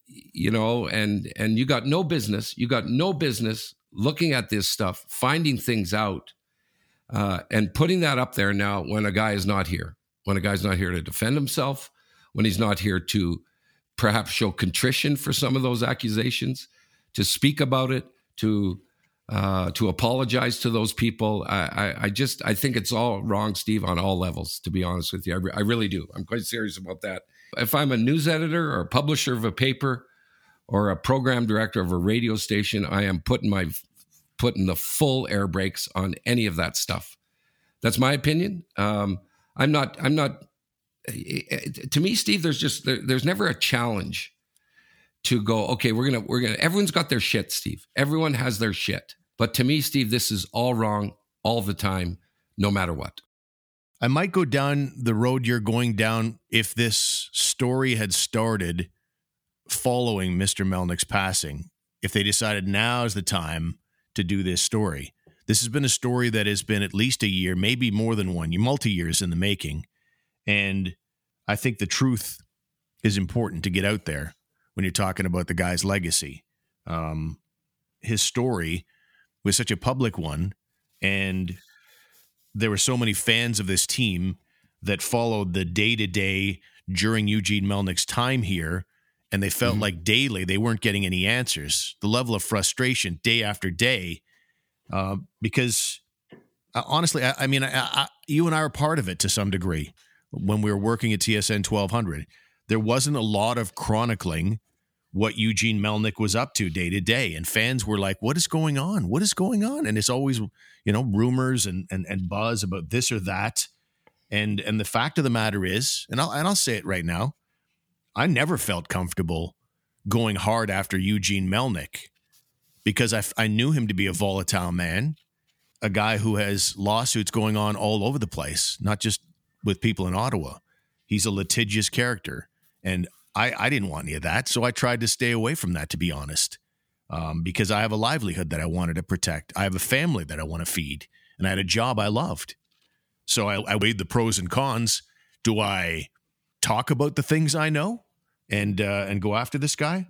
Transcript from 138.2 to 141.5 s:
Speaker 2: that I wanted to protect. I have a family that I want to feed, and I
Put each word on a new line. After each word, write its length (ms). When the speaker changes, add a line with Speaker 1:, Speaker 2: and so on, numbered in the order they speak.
Speaker 2:
that 100
I 60
wanted 300
to 80
protect. 520
I 80
have 120
a 40
family 460
that 140
I 40
want 220
to 60
feed, 360
and 80
I 60